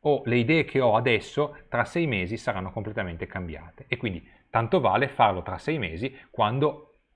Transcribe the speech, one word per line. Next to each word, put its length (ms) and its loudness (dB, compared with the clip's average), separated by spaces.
o 240 2
le 120 2
idee 280 4
che 160 0
ho 160 4
adesso 600 0
tra 160 0
sei 220 -2
mesi 300 -2
saranno 340 -4
completamente 560 -6
cambiate, 600 -12
e 100 -4
quindi 300 -6
tanto 300 2
vale 280 4
farlo 360 2
tra 160 -8
sei 180 -4
mesi 360 -4
quando 720 0